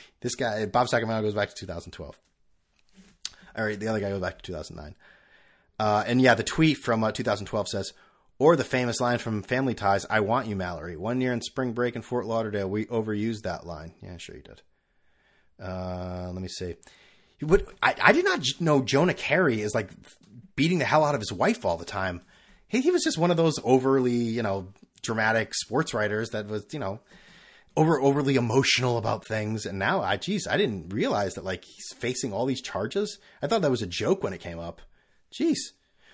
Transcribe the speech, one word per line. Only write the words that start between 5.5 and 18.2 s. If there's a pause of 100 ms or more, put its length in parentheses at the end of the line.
Uh,
and
yeah,
the
tweet
from,
uh,
two
thousand
twelve
says, (460)
"Or
the
famous
line
from
Family
Ties,
'I
want
you,
Mallory.'"
One
year
in
spring
break
in
Fort
Lauderdale,
we
overused
that
line.
Yeah,
sure
you
did. (1000)
Uh,
let
me
see. (640)
What, (160)
I,
I
did